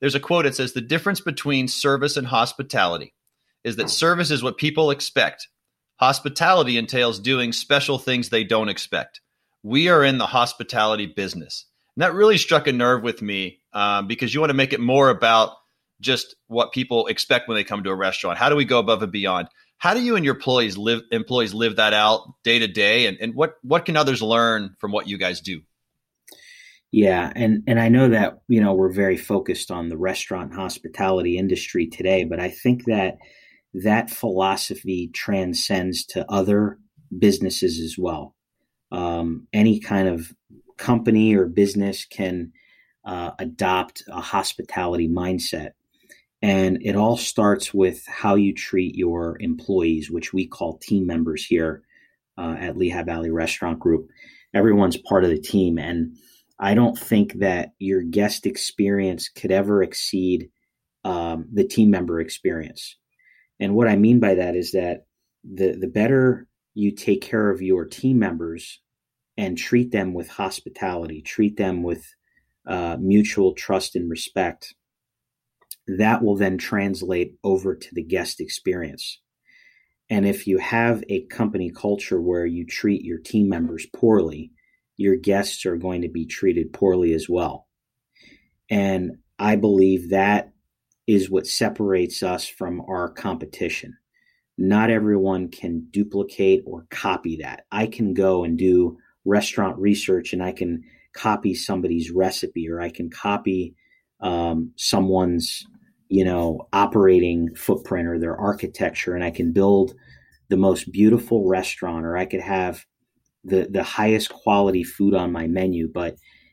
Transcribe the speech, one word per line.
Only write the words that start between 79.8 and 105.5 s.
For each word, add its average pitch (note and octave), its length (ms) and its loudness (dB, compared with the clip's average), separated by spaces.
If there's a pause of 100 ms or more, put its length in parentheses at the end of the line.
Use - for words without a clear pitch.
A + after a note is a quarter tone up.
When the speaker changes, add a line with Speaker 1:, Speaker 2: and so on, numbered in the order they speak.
Speaker 2:
And G2 160 0
if G2 220 -2
you F#2+ 120 2
have A#2 500 0
a F#2+ 160 -4
company F#2+ 460 -4
culture G2+ 500 -2
where F2 240 -2
you E2+ 200 -6
treat - 380 -2
your E2+ 160 -8
team G2+ 300 0
members E2+ 440 -4
poorly, E2 600 2 (420)
your G2 220 2
guests G2 480 -2
are F2+ 100 -2
going F2+ 280 -6
to E2 40 -6
be E2 180 -8
treated E2+ 460 -2
poorly F2+ 420 2
as D#2+ 140 -2
well. F2 400 -4 (1000)
And G2 480 0 (200)
I G#2+ 200 2
believe F#2+ 540 4
that G2 420 2 (520)
is G2 240 2
what F#2+ 180 0
separates G2 760 -2
us F2+ 240 -4
from F2 400 -8
our F2+ 220 -6
competition. - 880 -8 (600)
Not G#2 320 4
everyone G2 600 2
can E2 420 -8
duplicate G2 760 0
or E2+ 260 -14
copy F2 500 -4
that. - 320 -14
I A2 140 -2
can G#2+ 260 -2
go F#2 320 2
and E2 120 -2
do F2+ 420 2 (260)
restaurant G2 540 0
research G2 520 0
and F#2 100 -4
I F2+ 120 -4
can E2+ 300 -6 (300)
copy G#2 420 0
somebody's E2+ 540 -4
recipe, F2 600 -2
or E2+ 100 -6
I E2+ 100 -6
can E2+ 200 -10
copy, G2 640 -4 (460)
um, E2+ 560 -2
someone's, F#2 880 0 (440)